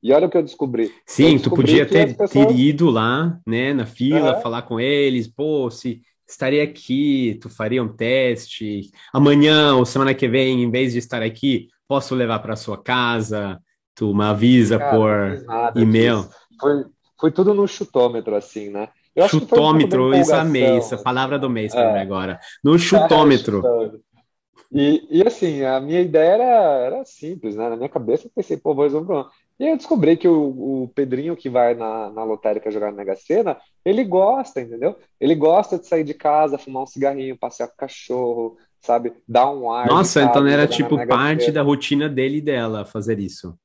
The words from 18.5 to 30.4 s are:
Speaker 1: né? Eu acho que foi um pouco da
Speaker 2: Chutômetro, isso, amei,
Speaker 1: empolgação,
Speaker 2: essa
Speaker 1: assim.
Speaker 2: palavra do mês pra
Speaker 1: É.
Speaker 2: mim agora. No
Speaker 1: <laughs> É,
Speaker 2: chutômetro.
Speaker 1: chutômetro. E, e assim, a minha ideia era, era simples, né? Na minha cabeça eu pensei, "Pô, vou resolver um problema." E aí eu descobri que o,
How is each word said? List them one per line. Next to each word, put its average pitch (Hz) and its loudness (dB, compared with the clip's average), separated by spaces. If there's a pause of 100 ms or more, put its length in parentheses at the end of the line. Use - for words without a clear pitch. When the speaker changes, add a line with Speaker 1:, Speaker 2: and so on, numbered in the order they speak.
Speaker 1:
né? 101 -10 (240)
Eu 165 4
acho 190 2
que 156 -2
foi - 4
um 151 4
pouco 156 4
da 175 0
Speaker 2:
Chutômetro, 127 2
isso, 139 4
amei, 131 2
Speaker 1:
empolgação, - -
Speaker 2:
essa 120 -4
Speaker 1:
assim. - -12
Speaker 2:
palavra 131 -2
do 131 -4
mês 110 -4
pra 120 2
Speaker 1:
É. 110 2
Speaker 2:
mim 101 0
agora. 95 -8 (240)
No 151 4 (140)
Speaker 1:
<laughs> - 2
É, 156 4
Speaker 2:
chutômetro. 120 0
Speaker 1:
chutômetro. 110 -4 (680)
E, 147 0 (120)
e 202 4
assim, 165 -4
a 131 0
minha 156 -2
ideia 160 2
era, 233 2 (520)
era 269 -10
simples, 147 -12
né? 113 -6
Na 117 -8
minha 123 -8
cabeça 135 -4
eu - -20
pensei, 175 -6
"Pô, 151 -4
vou 139 0
resolver 147 -2
um - -16
problema." 151 -6 (280)
E 262 -4
aí 320 0
eu 311 0
descobri 165 2
que 180 0
o, 135 -2